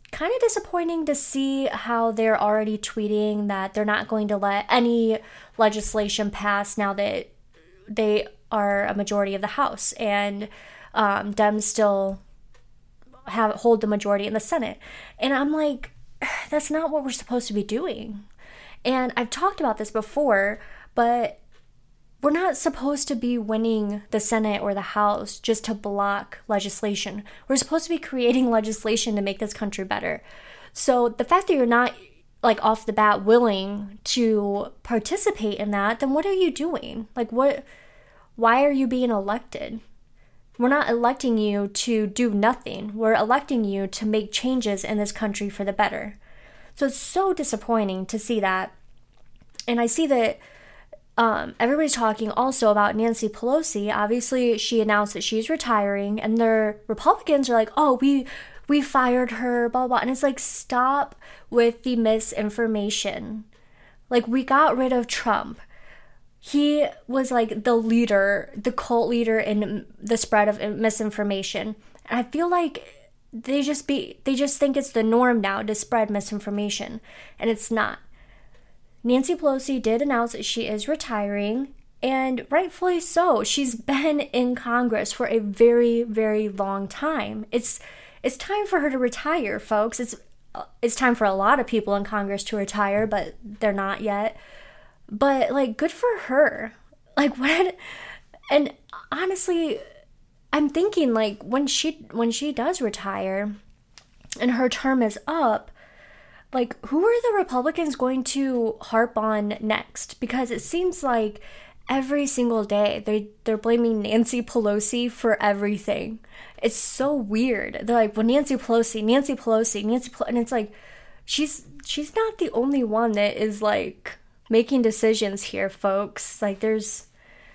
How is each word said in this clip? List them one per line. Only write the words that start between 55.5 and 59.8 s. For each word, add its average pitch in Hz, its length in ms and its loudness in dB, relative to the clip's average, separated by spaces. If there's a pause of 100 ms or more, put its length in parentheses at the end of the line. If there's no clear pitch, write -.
and 220 180 0
the 220 380 2 (120)
Republicans 277 640 2
are 240 40 2
like, 220 240 2
"Oh, 277 240 4
we, 277 240 4 (420)
we 285 140 4
fired 254 500 2
her, 240 380 0
blah, 254 120 0